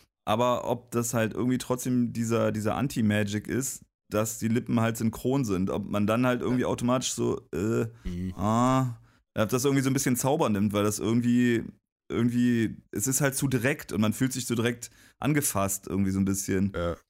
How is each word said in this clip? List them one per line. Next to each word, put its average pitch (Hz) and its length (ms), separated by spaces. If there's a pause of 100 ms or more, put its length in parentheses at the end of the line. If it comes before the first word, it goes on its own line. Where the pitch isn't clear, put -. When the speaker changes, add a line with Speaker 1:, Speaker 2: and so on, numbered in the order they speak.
(260)
Speaker 1:
Aber 120 420
ob 117 240
das 117 220
halt 110 200
irgendwie 127 260
trotzdem 123 540
dieser, 113 380
dieser 107 240
Anti-Magic 104 720
ist, 120 360 (280)
dass 107 280
die 110 80
Lippen 117 320
halt 113 180
synchron 127 480
sind. 95 240
Ob 98 160
man 101 220
dann 113 180
halt 123 160
irgendwie 120 220
Speaker 2:
Ja. 80 40
Speaker 1:
automatisch 120 460
so, 120 260 (140)
äh, 113 320 (200)
Speaker 2:
Mhm. 90 320
Speaker 1:
ah, 123 600 (400)
ob 107 120
das 127 160
irgendwie 139 180
so - 80
ein - 20
bisschen 127 220
Zauber 139 340
nimmt, 101 240
weil 104 100
das 104 140
irgendwie, 120 680 (460)
irgendwie, 120 640 (160)
es 107 140
ist 131 160
halt 135 140
zu 143 120
direkt 127 460
und 104 80
man 107 120
fühlt 127 200
sich 127 140
so 117 80
direkt 117 340 (300)
angefasst 120 680
irgendwie 95 240
so 98 80
ein 98 60
bisschen. 98 500
Speaker 2:
Ja. 85 220 (120)